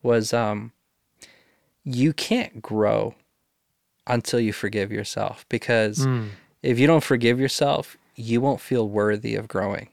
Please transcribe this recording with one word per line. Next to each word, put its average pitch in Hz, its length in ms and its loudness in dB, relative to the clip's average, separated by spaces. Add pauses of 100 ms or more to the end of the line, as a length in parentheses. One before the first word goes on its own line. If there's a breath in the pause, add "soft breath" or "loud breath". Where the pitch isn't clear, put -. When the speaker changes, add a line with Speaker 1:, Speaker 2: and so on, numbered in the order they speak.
Speaker 1:
was, 117 300 2
um, 110 380 -2 (1120 soft breath)
you 135 300 2
can't - 480 -4
grow 107 540 0 (920)
until 120 320 0
you 107 140 0
forgive 101 380 -4
yourself, 104 580 -8
because 113 500 0
Speaker 2:
Mm. 123 300 0 (340 loud breath)
Speaker 1:
if 123 160 2
you 139 80 6
don't 156 160 6
forgive 120 360 2
yourself, 139 580 -2 (180)
you 117 260 0
won't 135 200 0
feel 117 260 0
worthy 107 480 0
of 107 120 -6
growing. 98 460 -4